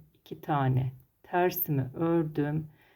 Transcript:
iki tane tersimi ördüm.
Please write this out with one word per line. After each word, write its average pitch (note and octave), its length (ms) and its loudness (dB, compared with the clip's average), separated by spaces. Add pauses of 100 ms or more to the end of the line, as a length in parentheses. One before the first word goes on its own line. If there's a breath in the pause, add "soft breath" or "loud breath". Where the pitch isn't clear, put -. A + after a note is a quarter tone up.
(200)
iki - 220 -14
tane C3 500 2 (320)
tersimi F3+ 720 0
ördüm. D#3 720 0 (280 soft breath)